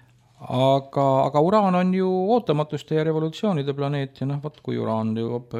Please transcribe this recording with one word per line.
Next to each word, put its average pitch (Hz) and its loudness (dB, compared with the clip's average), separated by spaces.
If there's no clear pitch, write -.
Aga, 135 0
aga 139 2
Uraan 185 4
on 185 2
ju 190 0
ootamatuste 156 0
ja 156 0
revolutsioonide 156 -2
planeet 139 -4
ja 131 -4
noh, 143 -4
vot 151 -10
kui 123 -6
Uraan 110 -2
jõuab, 120 -6